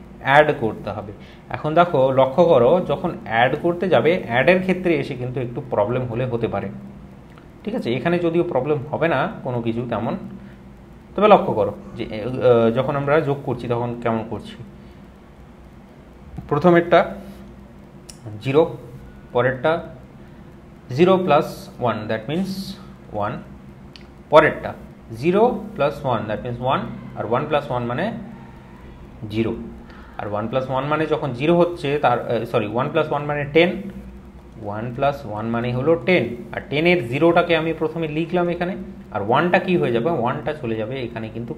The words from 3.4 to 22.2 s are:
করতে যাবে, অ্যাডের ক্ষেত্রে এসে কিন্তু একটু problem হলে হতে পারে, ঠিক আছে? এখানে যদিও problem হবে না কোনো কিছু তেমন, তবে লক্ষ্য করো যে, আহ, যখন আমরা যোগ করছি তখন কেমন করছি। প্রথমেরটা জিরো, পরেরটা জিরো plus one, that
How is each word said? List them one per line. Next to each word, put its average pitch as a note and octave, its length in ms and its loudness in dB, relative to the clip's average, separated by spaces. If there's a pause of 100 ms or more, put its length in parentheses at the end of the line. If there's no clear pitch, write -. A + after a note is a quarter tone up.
করতে F3 260 0
যাবে, D3+ 380 4
অ্যাডের D#3+ 340 4
ক্ষেত্রে F3+ 360 0
এসে C3+ 180 -6
কিন্তু B2+ 260 -6
একটু A#2+ 300 -6
problem A#2 360 0
হলে A#2+ 200 -4
হতে A#2 220 -2
পারে, G2 200 -4 (960)
ঠিক G#3+ 100 -6
আছে? B2 200 -2
এখানে E3+ 240 0
যদিও E3 260 2
problem D3 340 0 (120)
হবে D#3+ 180 -2
না D#3+ 240 0 (120)
কোনো B2 180 -4
কিছু A#2 260 -4
তেমন, A#2 280 -4 (1000)
তবে G3+ 120 6
লক্ষ্য - 240 6
করো G#2 200 0 (240)
যে, A#2 80 -8
আহ, A#2 680 2
যখন C3+ 260 0
আমরা C#3+ 240 2
যোগ C#3 240 -2
করছি B2 240 -6
তখন A#2+ 340 -2
কেমন A2+ 280 0
করছি। - 260 -10 (1900)
প্রথমেরটা E3+ 640 4 (1300)
জিরো, D#3 340 4 (560)
পরেরটা B2+ 400 2 (1200)
জিরো F3+ 300 6
plus D3 220 4 (320)
one, A2 200 0 (100)
that A2 200 -2